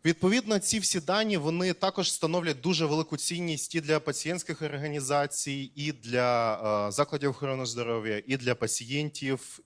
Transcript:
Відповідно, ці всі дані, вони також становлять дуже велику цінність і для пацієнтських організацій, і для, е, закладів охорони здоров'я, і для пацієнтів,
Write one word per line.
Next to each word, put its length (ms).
Відповідно, 540
ці 200
всі 220
дані, 360
вони 360
також 400
становлять 480
дуже 260
велику 300
цінність 580
і 60
для 200
пацієнтських 640
організацій, 1120
і 180
для, 960
е, 40
закладів 380
охорони 360
здоров'я, 600
і 100
для 180
пацієнтів, 1120